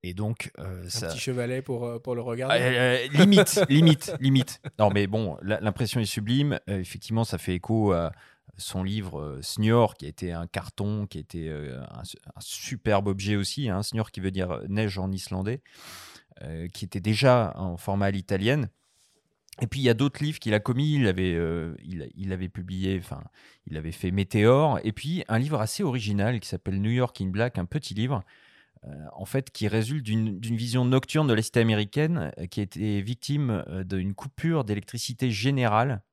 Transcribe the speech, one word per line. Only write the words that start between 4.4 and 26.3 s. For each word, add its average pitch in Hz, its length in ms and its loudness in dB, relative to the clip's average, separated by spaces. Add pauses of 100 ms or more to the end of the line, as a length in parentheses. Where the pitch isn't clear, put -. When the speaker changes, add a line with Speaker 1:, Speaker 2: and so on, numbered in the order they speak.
Speaker 1:
Non, 107 100 8
mais 101 180 2
bon, 104 340 -2
la, 98 180 -2
l'impression 107 400 -2
est 110 60 0
sublime. 120 540 0 (100)
Euh, 98 100 -2
effectivement, 110 460 -2
ça 95 120 -4
fait 90 180 -2
écho 107 360 2
à 85 220 0 (440)
son 92 260 -6
livre, 95 360 -4
euh, 71 220 -8
Snior, 110 540 2
qui - 100 -16
a - 20 -10
été 87 240 -8
un 85 160 -6
carton, 101 600 -6
qui - 100 -12
a 76 40 -10
été, 80 280 -10
euh, 73 320 -10
un, 62 220 -14
un - 360 -18
superbe - 680 -2
objet 98 280 0
aussi, 104 320 -2
hein, 98 160 -2
Snior 110 280 -4
qui - 100 -10
veut 95 100 -2
dire 90 380 -4
neige 101 280 0
en 95 140 -2
islandais, 95 500 -4 (800)
euh, 80 280 -8
qui - 160 -10
était 98 160 -6
déjà 110 560 4
en 90 180 -4
format 98 300 -2
à 98 60 2
l'italienne. 101 580 0 (880)
Et 123 80 -2
puis, 135 140 -4
il - 20 -2
y 123 60 6
a 117 40 6
d'autres 135 300 0
livres 147 160 -4
qu'il 110 140 0
a 107 80 4
commis. 135 320 0
Il 135 140 4
avait, 92 260 2
euh, 82 500 -2
il, 78 320 -10
il 95 160 -6
avait 92 160 -6
publié, 92 500 -4
enfin, 69 260 -10 (420)
il 78 100 -10
avait 78 160 -6
fait 90 200 -2
Météore. 107 720 4
Et 107 100 0
puis, - 340 -6
un 113 120 2
livre 143 200 0
assez 110 240 -2
original 110 560 0